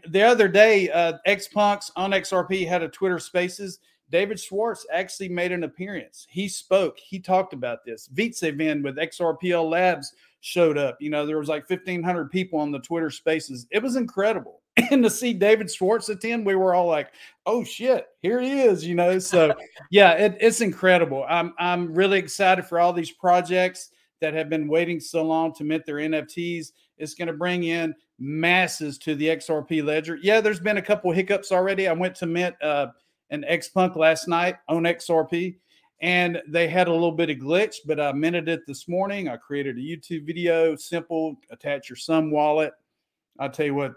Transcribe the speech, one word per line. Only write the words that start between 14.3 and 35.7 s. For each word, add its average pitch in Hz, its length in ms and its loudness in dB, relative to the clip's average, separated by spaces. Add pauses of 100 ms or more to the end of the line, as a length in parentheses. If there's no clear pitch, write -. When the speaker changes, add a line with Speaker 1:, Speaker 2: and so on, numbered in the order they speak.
Speaker 1:
<laughs> 240 140 4
And 269 120 4
to 233 60 4
see 240 240 -4
David 202 380 2
Schwartz 208 380 -2
attend, 226 360 -4
we 196 80 0
were 185 220 2
all 180 100 2
like, 151 280 -2 (340)
"Oh, 226 160 0
shit, 240 440 -2 (140)
here 226 180 0
he 269 220 -2
is," 180 240 4
you 175 80 -4
know? 180 240 4
So, 170 380 4 (180)
Speaker 2:
<laughs> - 160 -20
Speaker 1:
yeah, 190 220 10
it, 190 280 2
it's 226 220 4
incredible. 170 640 2
I'm, 170 300 -2
I'm 175 360 -2
really 190 260 4
excited 185 460 2
for 170 140 -2
all 175 140 4
these 170 180 -6
projects 180 800 0 (300)
that 156 160 -2
have 151 140 -4
been 156 180 -2
waiting 165 320 0
so 160 240 -4
long 160 320 0
to 151 80 -10
mint 156 240 -4
their 147 120 -6
N 156 140 -4
F 147 140 -4
Ts. 170 460 -8 (240)
It's 151 180 -12
gonna 165 180 -6
bring 175 300 -2
in 165 320 -2 (240)
masses 156 800 -2
to 156 160 -4
the 151 160 0
X 160 180 -4
R 151 140 -2
P 156 180 -2
ledger. 156 400 -2
Yeah, 214 180 4
there's 214 200 0
been 208 180 0
a 190 60 -4
couple 202 280 0
hiccups 190 400 0
already. 190 360 2
I 165 60 2
went 180 220 -2
to 175 120 -6
mint, 170 340 -2
uh, 143 260 0 (420)
and 147 140 -8
Xpunk 175 520 -2
last 160 320 4
night 175 300 0 (100)
on 165 180 0
X 170 240 -2
R 160 160 2
P, 175 320 -4 (440)